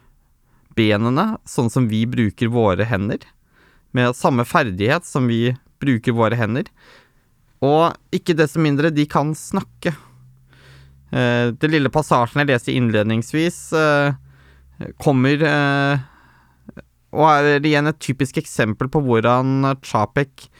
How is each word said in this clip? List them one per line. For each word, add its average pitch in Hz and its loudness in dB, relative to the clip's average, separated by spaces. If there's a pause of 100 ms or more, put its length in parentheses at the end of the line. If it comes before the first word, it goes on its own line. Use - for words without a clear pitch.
(1500)
sånn 117 -2
som 127 2
vi 110 0
bruker 120 -2
våre 107 2
hender, 110 -2 (720)
med 123 0
samme 123 0
ferdighet 123 0
som 127 -2
vi 117 0 (240)
bruker 123 0
våre 113 2
hender. 120 -2 (960)
Og 156 2 (200)
ikke 180 -2
desto 160 0
mindre, 151 2
de 147 0
kan 156 0
snakke. - -6 (1200)
Eh, 120 0
det 156 -4
lille 139 2
passasjen 139 0
jeg 139 0
leste 131 -2
innledningsvis, 113 0 (140)
eh, 147 2 (880)
kommer, 139 2
eh, 143 0 (1120)
og 147 2
er 147 2
igjen 151 2
et 151 -4
typisk - -4
eksempel 123 -2
på 151 -2
hvordan 131 2
Čapek - -4 (120)